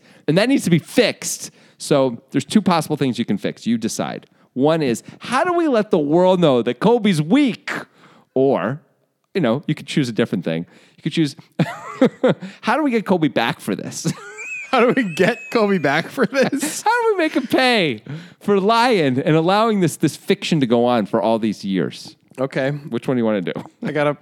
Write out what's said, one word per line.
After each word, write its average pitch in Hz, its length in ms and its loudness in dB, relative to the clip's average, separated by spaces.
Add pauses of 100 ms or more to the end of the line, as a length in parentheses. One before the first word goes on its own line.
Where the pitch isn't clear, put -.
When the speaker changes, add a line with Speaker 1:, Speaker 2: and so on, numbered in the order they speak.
(280)
Speaker 1:
And 151 100 2
that 214 120 2
needs 277 160 2
to - 40 0
be 165 100 4
fixed. - 720 -2 (260)
So 135 440 0 (100)
there's 139 140 -2
two - 160 2
possible 165 360 0
things 123 220 -2
you 117 60 -2
can 104 120 -2
fix. - 300 -8
You 117 100 0
decide. 85 480 -6 (280)
One 156 280 2
is, 120 220 -2 (160)
how 269 240 -2
do 359 100 0
we 339 140 0
let 220 240 0
the 185 80 4
world 180 400 4
know 135 220 4
that 120 180 -4
Kobe's 202 420 2
weak? 226 500 0 (640)
Or, 131 460 0 (520)
you 196 80 -2
know, 110 260 0
you 151 80 -2
could - 120 -12
choose 139 220 -2
a 113 40 -8
different 104 320 -2
thing. 82 200 -4 (320)
You - 60 -20
could 160 100 -4
choose, 156 220 0 (240)
<laughs> - 1000 -2
how 226 160 0
do 311 60 0
we 285 80 0
get 226 140 -2
Kobe 165 240 2
back 120 300 -2
for 104 160 -4
this? - 420 -6
<laughs> - 40 -20 (500)
Speaker 2:
How 262 80 2
do 226 160 4
we 202 200 -2
get 196 220 2 (140)
Kobe 202 280 2
back 151 280 0
for 247 180 -2
this? 277 560 -2
<laughs> - 20 -20
Speaker 1:
How 466 180 0
do 453 100 0
we 392 60 -2
make 311 160 0
him 277 120 -2
pay 220 560 2 (380)
for 202 180 0
lying 196 640 2
and 156 160 2
allowing 196 460 2
this, 156 160 0
this - 180 0
fiction - 460 -2
to 131 40 2
go 120 200 2
on 120 220 2
for 113 140 0
all 110 180 2
these 104 260 -4
years? 92 500 -4 (240)
Speaker 2:
Okay. 135 320 -2
Speaker 1:
Which 143 340 -8
one 131 120 0
do - 20 0
you 113 60 0
wanna 107 160 0
do? 82 100 -6 (320)
Speaker 2:
I 190 80 -4
gotta 147 300 0